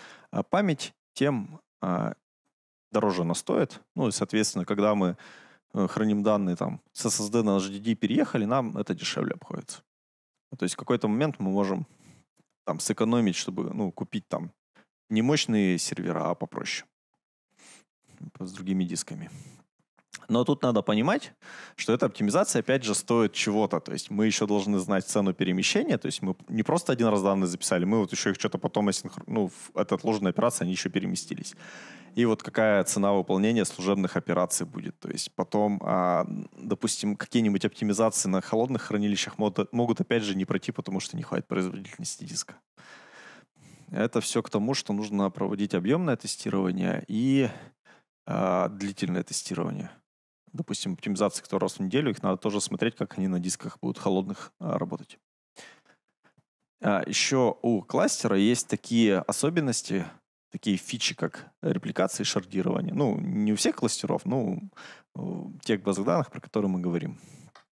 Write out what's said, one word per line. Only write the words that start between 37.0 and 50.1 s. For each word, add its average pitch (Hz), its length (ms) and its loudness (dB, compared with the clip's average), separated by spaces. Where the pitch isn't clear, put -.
какие-нибудь 107 500 2
оптимизации 104 640 0
на 92 120 2
холодных 117 420 0
хранилищах 104 540 -2
мод-, 104 360 0
могут, 120 280 2
опять 117 220 2
же, 101 120 -2
не 95 100 0
пройти, - 260 -2
потому 95 280 -6
что - 180 -8
не - 60 -6
хватит - 240 -4
производительности 92 760 -6
диска. - 300 -10
Это 117 300 0
все - 200 -2
к - 80 -10
тому, 113 260 0
что - 180 -4
нужно 101 360 0
проводить 101 440 -2
объемное 127 420 2
тестирование 92 920 -2
и, 127 400 2
а, 92 420 2
длительное 98 540 -4
тестирование. - 640 -6